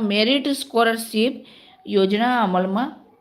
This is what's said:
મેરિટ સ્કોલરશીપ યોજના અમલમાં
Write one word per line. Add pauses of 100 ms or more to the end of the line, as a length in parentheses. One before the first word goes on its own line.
મેરિટ
સ્કોલરશીપ (520)
યોજના
અમલમાં (240)